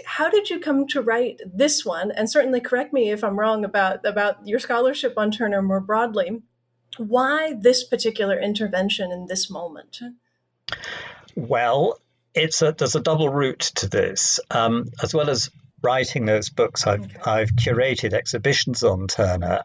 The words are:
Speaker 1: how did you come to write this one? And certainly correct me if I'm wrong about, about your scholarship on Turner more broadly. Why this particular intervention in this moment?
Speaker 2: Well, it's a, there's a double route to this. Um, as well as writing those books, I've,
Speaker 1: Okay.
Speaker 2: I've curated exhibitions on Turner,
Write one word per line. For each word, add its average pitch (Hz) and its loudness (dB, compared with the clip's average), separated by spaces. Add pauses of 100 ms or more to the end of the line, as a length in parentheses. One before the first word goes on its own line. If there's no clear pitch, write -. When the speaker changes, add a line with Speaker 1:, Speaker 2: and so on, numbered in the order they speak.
Speaker 1:
how - -2
did 403 2
you 339 -6
come 277 0
to 285 -2
write 233 0
this 202 0
one? 185 -4
And 214 -2
certainly 240 2
correct 247 -2
me 233 2
if 214 -2
I'm 202 -2
wrong 214 2
about, 196 0
about 208 -2
your 208 0
scholarship 254 0
on 214 0
Turner 208 0
more 196 2
broadly. 208 0 (560)
Why 269 2
this 247 4
particular 220 -2
intervention 196 -2
in 180 -8
this 190 -4
moment? 170 -12 (1400)
Speaker 2:
Well, 127 0 (340)
it's 160 0
a, 156 4
there's 151 0
a 151 0
double 156 2
route 135 0
to - -4
this. 95 0 (100)
Um, 117 0 (140)
as 151 -2
well 151 2
as 123 -2 (320)
writing 127 0
those 107 2
books, - 0
I've, 104 2
Speaker 1:
Okay. - -14
Speaker 2:
I've 110 2
curated 120 2
exhibitions 123 0
on 95 2
Turner, 90 0